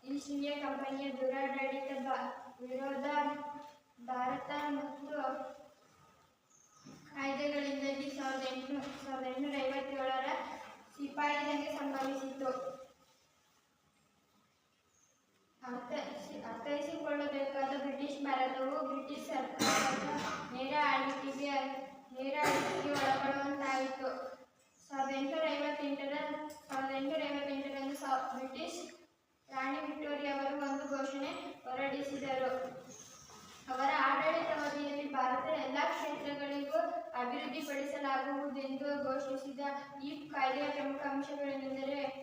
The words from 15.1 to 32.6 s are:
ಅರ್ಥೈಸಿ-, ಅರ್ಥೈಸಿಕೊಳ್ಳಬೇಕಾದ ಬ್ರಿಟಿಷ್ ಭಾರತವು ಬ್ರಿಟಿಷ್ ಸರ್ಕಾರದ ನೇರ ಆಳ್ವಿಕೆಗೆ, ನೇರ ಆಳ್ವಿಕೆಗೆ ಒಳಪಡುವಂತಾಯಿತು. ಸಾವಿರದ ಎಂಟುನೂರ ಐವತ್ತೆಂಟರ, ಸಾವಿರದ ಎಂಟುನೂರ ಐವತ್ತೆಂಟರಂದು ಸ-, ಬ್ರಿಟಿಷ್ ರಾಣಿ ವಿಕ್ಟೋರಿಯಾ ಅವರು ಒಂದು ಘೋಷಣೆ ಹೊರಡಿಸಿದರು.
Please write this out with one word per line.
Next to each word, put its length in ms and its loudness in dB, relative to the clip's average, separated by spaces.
ಅರ್ಥೈಸಿ-, 840 -4
ಅರ್ಥೈಸಿಕೊಳ್ಳಬೇಕಾದ 1300 0
ಬ್ರಿಟಿಷ್ 460 -2
ಭಾರತವು 520 2
ಬ್ರಿಟಿಷ್ 400 -4
ಸರ್ಕಾರದ 760 4
ನೇರ 220 -2
ಆಳ್ವಿಕೆಗೆ, 720 2
ನೇರ 280 -2
ಆಳ್ವಿಕೆಗೆ 520 4
ಒಳಪಡುವಂತಾಯಿತು. 1160 2
ಸಾವಿರದ 260 0
ಎಂಟುನೂರ 320 2
ಐವತ್ತೆಂಟರ, 640 0
ಸಾವಿರದ 340 -2
ಎಂಟುನೂರ 280 2
ಐವತ್ತೆಂಟರಂದು 720 -2
ಸ-, 320 0
ಬ್ರಿಟಿಷ್ 520 -4
ರಾಣಿ 300 0
ವಿಕ್ಟೋರಿಯಾ 540 -2
ಅವರು 280 2
ಒಂದು 280 0
ಘೋಷಣೆ 400 0
ಹೊರಡಿಸಿದರು. 880 0